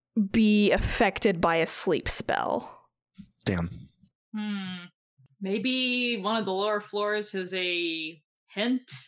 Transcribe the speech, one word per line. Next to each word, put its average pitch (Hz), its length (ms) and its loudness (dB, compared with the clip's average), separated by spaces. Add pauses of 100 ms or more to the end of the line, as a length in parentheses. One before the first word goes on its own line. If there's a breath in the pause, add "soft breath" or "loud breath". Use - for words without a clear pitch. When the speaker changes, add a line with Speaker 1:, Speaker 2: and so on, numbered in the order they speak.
(300)
Speaker 1:
be 214 420 6
affected 190 720 2
by 165 140 4
a 160 100 2
sleep - 420 0
spell. - 800 -2 (580)
Speaker 2:
Damn. 87 440 -4 (460)
Speaker 3:
Hmm. 196 500 -8 (580)
Maybe 247 800 0
one 214 140 0
of 214 100 -2
the 196 60 -2
lower 208 280 0
floors 208 520 -2
has 185 200 -6
a 170 640 -4 (300)
hint 247 420 -2 (180)